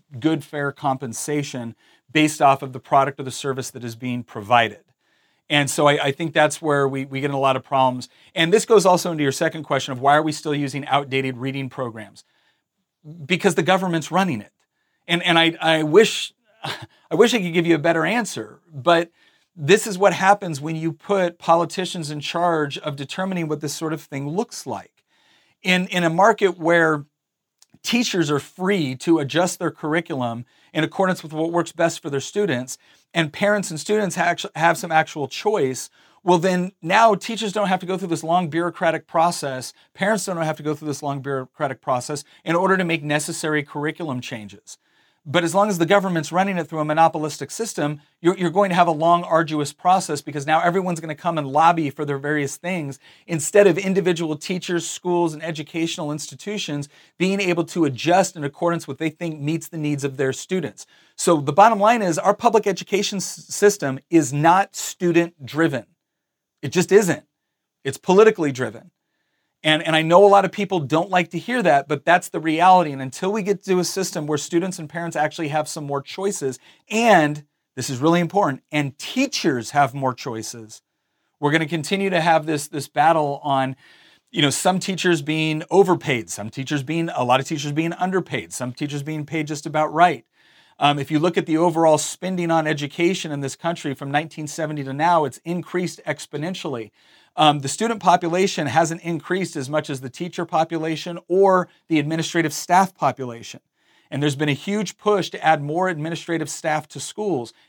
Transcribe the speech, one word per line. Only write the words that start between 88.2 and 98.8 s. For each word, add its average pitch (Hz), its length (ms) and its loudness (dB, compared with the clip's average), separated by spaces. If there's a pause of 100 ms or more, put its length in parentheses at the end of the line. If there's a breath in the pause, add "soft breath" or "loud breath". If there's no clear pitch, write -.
some 127 200 -8
teachers 143 300 -6
being 151 240 -8
paid 156 200 -4
just 151 200 -8
about 151 260 0
right. 165 320 4 (540 soft breath)
Um, 143 200 2
if 139 120 -6
you 151 80 2
look 170 180 2
at 170 80 0
the 160 140 0
overall 165 400 4
spending 175 520 -4
on 160 160 2
education 156 680 -2
in 143 80 -6
this 135 160 -6
country 170 360 -6
from 139 180 -10
nineteen 151 360 -4
seventy 151 380 -6
to 135 100 -8
now, 160 320 2
it's 127 180 -10
increased 175 640 -6
exponentially. 147 840 -8 (460 soft breath)
Um, 147 240 4
the 135 80 -6
student 220 320 -4
population 175 640 0
hasn't 165 360 0